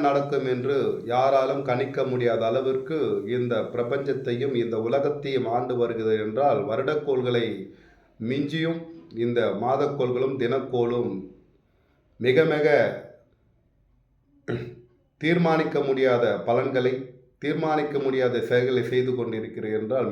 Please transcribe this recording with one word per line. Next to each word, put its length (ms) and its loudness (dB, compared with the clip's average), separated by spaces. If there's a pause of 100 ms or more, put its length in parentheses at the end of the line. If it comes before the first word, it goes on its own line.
நடக்கும் 480 0
என்று 240 0 (360)
யாராலும் 560 2
கணிக்க 420 0
முடியாத 380 2
அளவிற்கு 500 0 (380)
இந்த 180 0 (180)
பிரபஞ்சத்தையும் 880 -2
இந்த 160 -2 (100)
உலகத்தையும் 680 -2
ஆண்டு 260 -2
வருகிறது 440 0
என்றால், 440 2
வருடக்கோள்களை 760 0 (760)
மிஞ்சியும் 600 -2 (460)
இந்த 160 0 (220)
மாதக்கோள்களும் 800 0
தினக்கோளும் 680 0 (1080)
மிக 340 4
மிக 140 2 (2500)
தீர்மானிக்க 560 2 (100)
முடியாத 380 4 (220)
பலன்களை, 460 2 (500)
தீர்மானிக்க 520 0 (100)
முடியாத 300 2 (140)
செயல்களை 420 4
செய்து 260 2
கொண்டிருக்கிறது 600 -4
என்றால் 320 -2